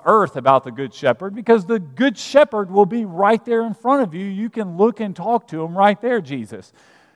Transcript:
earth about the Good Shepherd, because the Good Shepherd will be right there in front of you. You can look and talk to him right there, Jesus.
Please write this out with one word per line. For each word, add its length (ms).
earth 320
about 280
the 60
Good 220
Shepherd, 420
because 300
the 140
Good 400
Shepherd 520
will 140
be 220
right 360
there 200
in 100
front 300
of 100
you. 140
You 240
can 260
look 240
and 160
talk 320
to 140
him 140
right 260
there, 180
Jesus. 500